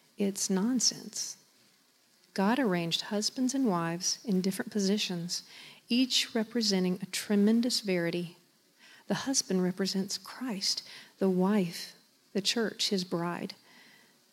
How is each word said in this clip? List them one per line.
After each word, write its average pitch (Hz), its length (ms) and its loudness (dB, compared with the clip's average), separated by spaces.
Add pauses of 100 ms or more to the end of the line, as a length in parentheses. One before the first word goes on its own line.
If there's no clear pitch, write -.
(180)
It's 196 320 -2
nonsense. - 880 0 (960)
God 208 240 2
arranged 175 440 0
husbands 247 520 -2
and 269 120 2
wives 170 580 0
in 185 160 2
different 196 320 -2
positions, 190 720 -2 (440)
each 247 460 2
representing 208 680 2
a 190 60 -8
tremendous 226 760 2
verity. 175 540 -2 (720)
The 202 80 -2 (120)
husband 196 360 2
represents 190 560 0
Christ, - 640 -4 (360)
the 190 120 4
wife, 185 640 2 (380)
the 196 100 0
church, - 460 0
his 185 160 0
bride. 175 500 -4 (800)